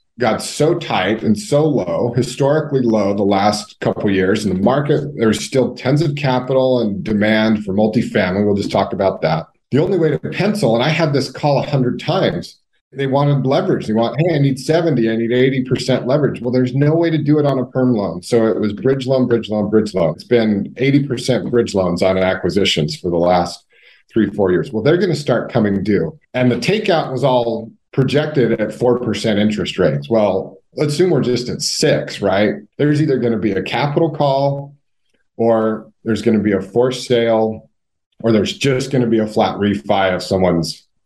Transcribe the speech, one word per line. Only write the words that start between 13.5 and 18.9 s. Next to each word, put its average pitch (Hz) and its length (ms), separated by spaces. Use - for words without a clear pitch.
They 107 80
want, 117 260
"Hey, 170 140
I 143 40
need 135 220
seventy, 156 480
I 113 80
need 117 160
eighty 131 300
percent 123 440
leverage." 127 360
Well, 123 100
there's 127 220
no 147 200
way 170 140
to 160 80
do 147 220
it 143 80
on 135 120
a 127 60
perm 127 320
loan. 90 260
So 113 260
it - 120
was 107 140
bridge 127 320